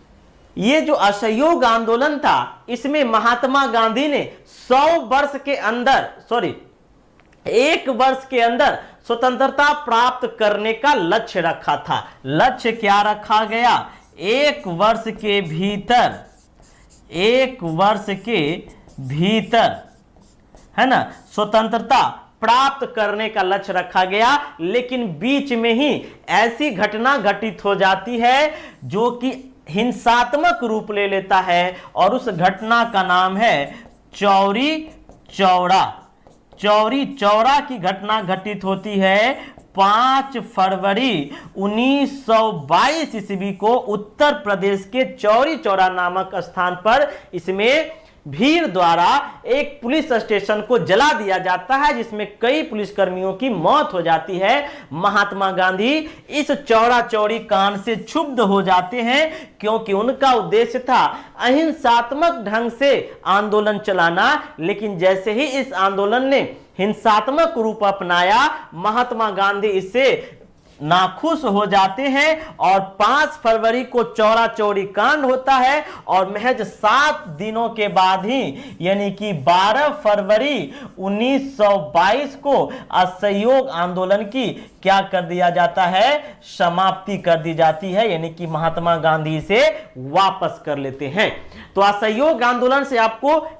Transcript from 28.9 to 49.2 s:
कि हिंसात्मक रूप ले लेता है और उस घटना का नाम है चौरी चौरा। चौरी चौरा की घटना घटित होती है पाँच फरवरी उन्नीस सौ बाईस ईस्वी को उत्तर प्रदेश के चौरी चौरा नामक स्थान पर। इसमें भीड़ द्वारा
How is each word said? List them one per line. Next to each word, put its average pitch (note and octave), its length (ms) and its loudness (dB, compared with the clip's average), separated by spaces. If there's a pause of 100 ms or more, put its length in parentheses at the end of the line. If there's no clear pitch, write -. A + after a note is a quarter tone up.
कि B3 160 -4 (380)
हिंसात्मक B3 920 0
रूप A3 280 -4
ले G3+ 160 0
लेता F#3+ 320 0
है F3+ 360 0 (200)
और F#3 200 2
उस B3+ 140 -4
घटना G3 540 0
का G3+ 200 0
नाम F#3 340 0
है E3+ 360 0 (420)
चौरी G3+ 600 2 (560)
चौरा। F3+ 500 4 (760)
चौरी G#3+ 540 2
चौरा C4+ 460 4
की B3+ 180 -8
घटना G3+ 440 -2
घटित F#3+ 420 -6
होती G3 360 -4
है G3+ 340 4 (420)
पाँच B3 600 2 (100)
फरवरी F#3+ 840 0 (260)
उन्नीस B3+ 680 0
सौ A3 260 4 (100)
बाईस A#3 540 0
ईस्वी G3 380 -6
को G#3 200 2
उत्तर B3 600 0
प्रदेश G3 520 -2
के B3+ 180 -2 (100)
चौरी B3 440 2
चौरा F#3+ 320 2
नामक F#3 460 -4
स्थान F3+ 420 -4
पर। C4+ 340 2 (220)
इसमें G#3+ 580 -2 (340)
भीड़ C4+ 420 2
द्वारा F3 400 2 (380)